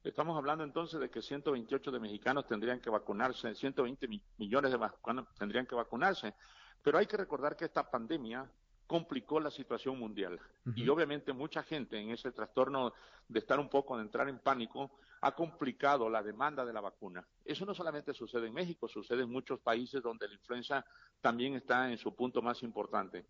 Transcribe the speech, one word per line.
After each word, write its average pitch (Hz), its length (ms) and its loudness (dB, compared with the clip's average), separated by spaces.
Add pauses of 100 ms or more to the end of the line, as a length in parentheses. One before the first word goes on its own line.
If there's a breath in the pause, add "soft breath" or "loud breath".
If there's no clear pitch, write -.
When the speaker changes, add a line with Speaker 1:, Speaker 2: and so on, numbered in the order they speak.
Speaker 1:
Estamos 160 360 0
hablando 151 260 0
entonces 160 340 -4
de 127 120 -2
que 117 100 -6
ciento 143 320 -2
veintiocho 135 380 -2
de 123 100 -2
mexicanos 113 460 0
tendrían 120 340 0
que - 80 -4
vacunarse, 110 640 0
ciento 139 280 0
veinte 127 260 -2
mi-, 104 140 -6 (160)
millones 131 320 2
de 127 80 2
mexicanos 113 480 -2 (120)
tendrían 110 280 0
que 127 80 -6
vacunarse, 120 580 0 (500 loud breath)
pero 147 160 6
hay 214 80 6
que 214 100 -2
recordar 151 400 0
que 170 80 -4
esta - 260 0
pandemia 123 580 -4 (380)
complicó 156 540 0
la 151 100 -2
situación 131 480 -4
mundial. 98 400 -4 (260)
Speaker 2:
Ujú. 117 140 -2
Speaker 1:
Y 117 100 2
obviamente 147 440 2
mucha 139 320 -6
gente 117 340 -4
en 107 120 -6
ese 117 200 -4
trastorno 127 640 0 (340 loud breath)
de 117 140 2
estar 135 180 4
un 139 100 0
poco, 139 280 2
de 110 80 -4
entrar 123 240 0
en 127 100 -6
pánico, 131 540 0 (300 soft breath)
ha - 120 4
complicado 143 760 2
la 110 140 2
demanda 127 420 0
de 120 80 -4
la 107 80 -4
vacuna. 92 460 -8 (180)
Eso 160 220 -4
no 202 80 -6
solamente 151 400 -4
sucede 113 320 -4
en 110 80 -6
México, 170 320 -4
sucede 120 360 -2
en 120 80 -2
muchos 127 280 -4
países 123 420 0
donde 117 280 -4
la 104 60 -14
influenza 123 500 -4 (360 soft breath)
también 120 340 2
está 127 360 2
en 117 80 -2
su - 160 -4
punto 123 280 0
más 120 200 -2
importante. 101 680 -4